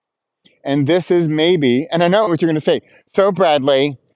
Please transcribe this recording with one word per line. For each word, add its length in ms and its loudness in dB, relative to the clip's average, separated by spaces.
And 220 0
this 240 -2
is 180 2
maybe, 640 0
and 120 -2
I 60 2
know 200 0
what 140 -2
you're 60 0
gonna 120 -2
say, 220 -2
"So 180 2
Bradley, 680 0